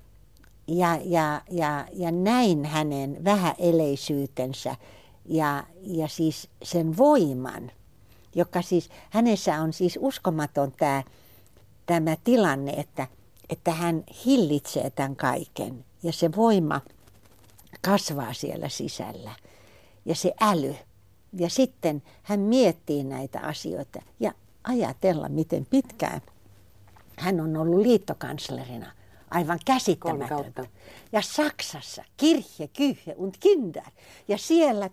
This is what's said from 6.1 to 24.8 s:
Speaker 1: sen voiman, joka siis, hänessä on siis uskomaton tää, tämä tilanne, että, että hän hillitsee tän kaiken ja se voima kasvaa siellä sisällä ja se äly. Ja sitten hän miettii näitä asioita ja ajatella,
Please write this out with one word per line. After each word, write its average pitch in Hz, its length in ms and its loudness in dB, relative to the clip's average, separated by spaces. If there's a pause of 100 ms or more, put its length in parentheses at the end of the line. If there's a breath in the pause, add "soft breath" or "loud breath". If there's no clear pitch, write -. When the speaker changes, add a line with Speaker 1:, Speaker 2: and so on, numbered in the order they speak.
Speaker 1:
sen 160 340 -2
voiman, 147 720 2 (640 soft breath)
joka 175 280 0
siis, - 280 -2 (200 loud breath)
hänessä 208 500 2
on 160 120 0
siis 180 280 -2
uskomaton 151 720 -2
tää, 139 300 0 (840 soft breath)
tämä 160 380 2
tilanne, 151 480 4
että, 143 340 -6 (440)
että - 200 -4
hän 165 340 0 (220)
hillitsee 151 640 2
tän 135 260 -4
kaiken 131 680 -4 (180)
ja 165 100 -2
se 165 240 2
voima 190 440 4 (1000)
kasvaa 143 520 0
siellä 143 360 -6
sisällä 110 600 -10 (760 soft breath)
ja 160 100 -2
se - 260 -2
äly. 160 340 2 (580)
Ja 175 180 -2
sitten 165 520 0 (200 soft breath)
hän 208 180 -2
miettii 196 640 2
näitä 135 360 -8
asioita - 640 -8 (180)
ja 220 120 -2 (320)
ajatella, 165 640 0